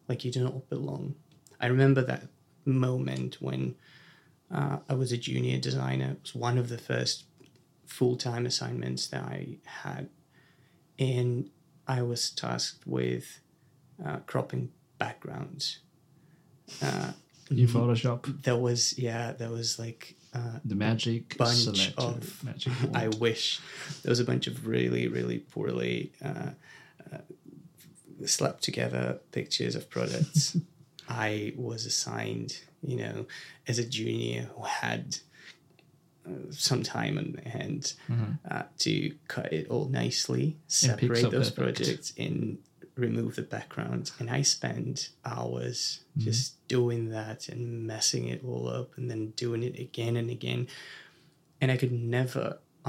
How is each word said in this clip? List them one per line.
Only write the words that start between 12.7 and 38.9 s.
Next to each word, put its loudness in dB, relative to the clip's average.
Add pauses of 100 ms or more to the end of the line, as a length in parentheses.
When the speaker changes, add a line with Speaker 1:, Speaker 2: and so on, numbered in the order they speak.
Speaker 1:
with, -2 (640)
uh, -4
cropping -2 (280)
backgrounds. -4 (1040)
Uh, 0 (380)
Speaker 2:
In 10
Photoshop? 2
Speaker 1:
there 4
was, 2
yeah, -2
there -6
was, -2
like, -10 (180)
uh, -4
Speaker 2:
The 0
magic 2
Speaker 1:
a -2
bunch 6
Speaker 2:
selector, 2
Speaker 1:
of, -4
Speaker 2:
magic -2 (100)
Speaker 1:
<laughs> 2
I 2
Speaker 2:
wand. 0
Speaker 1:
wish. 2 (420)
There 2
was 6
a 2
bunch 2
of -6
really, 2
really 0
poorly, -2 (100)
uh, -4 (640)
uh, -10 (1080)
slapped 2
together 0 (120)
pictures 0
of -8
products. 2 (280)
Speaker 2:
<laughs> -16
Speaker 1:
I 0
was -4
assigned, -2 (240)
you -2
know, -4 (420)
as 2
a 0
junior -2
who -10
had, -2 (1080)
uh, -10
some 2
time -2
on -4
my -10
hand, -4 (160)
Speaker 2:
Mm-hmm. 2 (180)
Speaker 1:
uh, -2 (160)
to 2 (140)